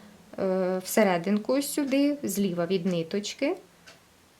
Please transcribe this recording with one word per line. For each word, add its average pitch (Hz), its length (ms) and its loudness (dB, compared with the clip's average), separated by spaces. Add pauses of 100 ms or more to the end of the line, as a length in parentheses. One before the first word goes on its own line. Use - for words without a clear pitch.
(380)
е, 185 460 0
всерединку 202 680 2
ось 277 200 0
сюди, 285 500 2
зліва 185 440 0
від 185 200 0
ниточки. 202 680 -2 (840)